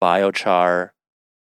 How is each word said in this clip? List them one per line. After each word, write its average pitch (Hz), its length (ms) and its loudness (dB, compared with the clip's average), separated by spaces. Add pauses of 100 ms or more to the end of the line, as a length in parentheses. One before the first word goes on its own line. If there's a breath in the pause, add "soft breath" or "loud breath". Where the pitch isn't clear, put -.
biochar, 90 880 0 (540)